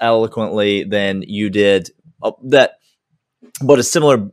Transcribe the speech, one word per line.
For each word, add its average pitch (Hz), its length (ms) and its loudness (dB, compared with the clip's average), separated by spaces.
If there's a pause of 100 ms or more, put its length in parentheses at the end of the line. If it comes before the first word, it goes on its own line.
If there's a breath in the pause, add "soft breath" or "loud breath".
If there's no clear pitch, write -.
eloquently 107 800 0
than 98 400 -4
you 104 260 -6
did, 98 400 2 (320)
uh, 113 120 -4 (160)
that, 131 240 4 (880)
but 135 160 2
a 120 40 0
similar 131 480 0